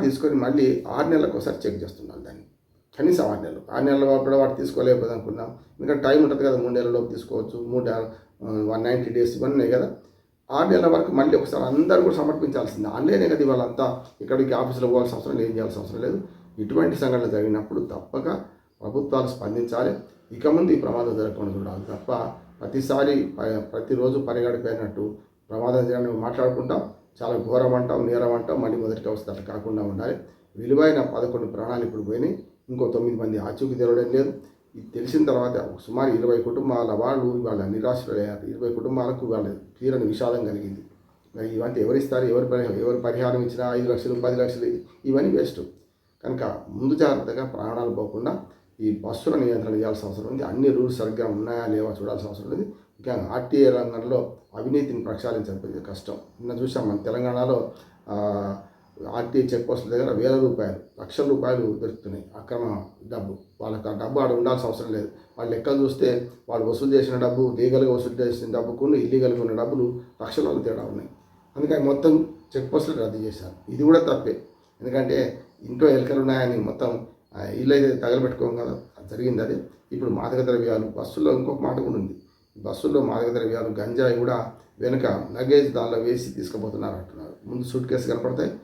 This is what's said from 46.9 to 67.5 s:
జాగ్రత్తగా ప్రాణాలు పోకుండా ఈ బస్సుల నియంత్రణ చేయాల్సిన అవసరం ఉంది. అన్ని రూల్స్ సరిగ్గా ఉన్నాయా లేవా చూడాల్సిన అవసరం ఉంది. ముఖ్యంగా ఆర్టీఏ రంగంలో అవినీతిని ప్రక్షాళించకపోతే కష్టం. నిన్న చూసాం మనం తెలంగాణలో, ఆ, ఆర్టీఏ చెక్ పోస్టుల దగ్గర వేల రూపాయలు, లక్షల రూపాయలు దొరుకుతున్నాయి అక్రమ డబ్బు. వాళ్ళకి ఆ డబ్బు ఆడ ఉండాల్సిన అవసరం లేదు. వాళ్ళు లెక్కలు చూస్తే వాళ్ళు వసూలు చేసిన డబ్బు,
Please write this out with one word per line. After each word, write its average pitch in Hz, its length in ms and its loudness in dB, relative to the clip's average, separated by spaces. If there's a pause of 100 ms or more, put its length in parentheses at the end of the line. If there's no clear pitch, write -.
జాగ్రత్తగా 131 520 2
ప్రాణాలు 117 480 -4
పోకుండా 110 400 -4 (460)
ఈ 107 100 0 (160)
బస్సుల 117 300 -2
నియంత్రణ 113 380 0
చేయాల్సిన 107 340 -2
అవసరం 104 180 -8
ఉంది. 131 160 -6
అన్ని 131 260 2
రూల్స్ 123 300 2
సరిగ్గా 113 280 -2
ఉన్నాయా 113 400 -4
లేవా 107 240 0 (120)
చూడాల్సిన 104 260 -6
అవసరం - 220 -12
ఉంది. 202 160 -2 (280)
ముఖ్యంగా 110 400 -4
ఆర్టీఏ 127 360 6
రంగంలో 123 480 0 (360)
అవినీతిని 127 500 0
ప్రక్షాళించకపోతే 104 760 -6 (100)
కష్టం. - 260 -12 (240)
నిన్న 120 220 -6
చూసాం 131 260 -2
మనం 104 80 0
తెలంగాణలో, 123 600 0 (520)
ఆ, 104 80 -6 (1000)
ఆర్టీఏ 120 280 0
చెక్ 120 260 0
పోస్టుల - 220 -4
దగ్గర 127 220 0
వేల 120 280 2
రూపాయలు, 107 380 0 (220)
లక్షల - 280 -4
రూపాయలు 123 380 0
దొరుకుతున్నాయి 101 580 -6 (120)
అక్రమ 120 300 -6 (460)
డబ్బు. 98 200 -8 (280)
వాళ్ళకి 110 280 -8
ఆ 107 40 -6
డబ్బు 113 280 -2
ఆడ 127 120 2
ఉండాల్సిన 123 360 0
అవసరం 110 240 -6
లేదు. 107 160 -4 (300)
వాళ్ళు 117 160 -6
లెక్కలు 139 300 0
చూస్తే 123 460 0 (180)
వాళ్ళు 113 180 -2
వసూలు 131 280 0
చేసిన 127 240 4
డబ్బు, 123 400 2